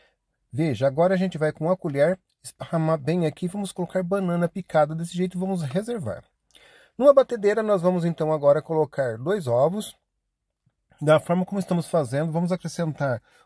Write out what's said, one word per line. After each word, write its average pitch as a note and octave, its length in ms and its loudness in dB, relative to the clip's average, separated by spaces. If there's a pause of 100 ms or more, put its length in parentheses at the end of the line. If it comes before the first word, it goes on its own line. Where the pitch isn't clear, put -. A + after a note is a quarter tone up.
(520)
Veja, C3 340 -2
agora E3 300 2
a - 20 0
gente F3+ 200 -2
vai D3+ 140 0
com D#3+ 200 -4
a F#3 60 0
colher D3+ 420 0 (240)
esparramar D#3+ 540 -2
bem D#3+ 280 -2
aqui, D3+ 220 -4
vamos G3 240 -6
colocar F#3 320 -4
banana F3 440 -2
picada D#3 460 0
desse E3+ 220 -8
jeito F3+ 220 -4
e - 20 -4
vamos F#3 240 -4
reservar. E3+ 600 -6 (760)
Numa C#4 160 8
batedeira A3 480 4
nós G#3 200 2
vamos F3+ 240 2
então D#3+ 260 0
agora D3 300 4
colocar C#3 560 -2
dois D#3+ 300 -2
ovos, D3+ 500 0 (1040)
da D3+ 180 4
forma F3+ 240 -2
como G3+ 160 -6
estamos F3 300 -4
fazendo, D3+ 420 -2
vamos E3+ 220 -2
acrescentar D3 680 -6 (240)